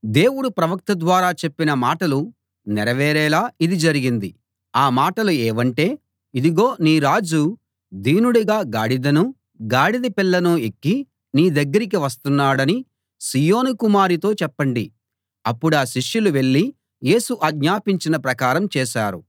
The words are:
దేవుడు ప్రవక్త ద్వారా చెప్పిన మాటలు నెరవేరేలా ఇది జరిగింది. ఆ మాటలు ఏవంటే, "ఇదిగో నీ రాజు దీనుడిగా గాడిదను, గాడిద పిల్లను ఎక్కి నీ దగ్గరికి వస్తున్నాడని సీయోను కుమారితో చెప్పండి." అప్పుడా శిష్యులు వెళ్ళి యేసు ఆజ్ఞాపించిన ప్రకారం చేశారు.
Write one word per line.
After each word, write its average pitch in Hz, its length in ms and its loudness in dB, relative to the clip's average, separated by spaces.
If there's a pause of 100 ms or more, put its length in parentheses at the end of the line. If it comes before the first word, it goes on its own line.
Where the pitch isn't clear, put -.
దేవుడు 247 440 0
ప్రవక్త 180 440 -2
ద్వారా 180 380 2
చెప్పిన 156 420 -2
మాటలు 139 600 -2 (340)
నెరవేరేలా 147 840 0 (100)
ఇది 170 140 0
జరిగింది. 131 600 0 (400)
ఆ 135 140 2
మాటలు 180 420 0
ఏవంటే, 123 680 0 (360)
"ఇదిగో 170 440 2
నీ 156 200 4
రాజు 160 580 0 (360)
దీనుడిగా 214 680 2
గాడిదను, 131 760 0 (280)
గాడిద 190 540 0
పిల్లను 180 400 2
ఎక్కి 156 500 -2 (280)
నీ 170 140 4
దగ్గరికి 156 480 0
వస్తున్నాడని 139 880 0 (340)
సీయోను 214 560 0
కుమారితో 202 580 2
చెప్పండి." 135 580 -4 (560)
అప్పుడా 143 360 0
శిష్యులు 196 460 -2
వెళ్ళి 139 440 2 (300)
యేసు 220 400 0
ఆజ్ఞాపించిన 160 720 -2
ప్రకారం 131 600 0
చేశారు. 110 520 -4